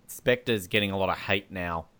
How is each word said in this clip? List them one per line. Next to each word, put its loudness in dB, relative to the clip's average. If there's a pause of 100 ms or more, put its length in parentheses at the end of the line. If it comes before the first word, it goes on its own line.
Spectre's 0
getting 2
a -2
lot 2
of 0
hate -2
now, -4 (140)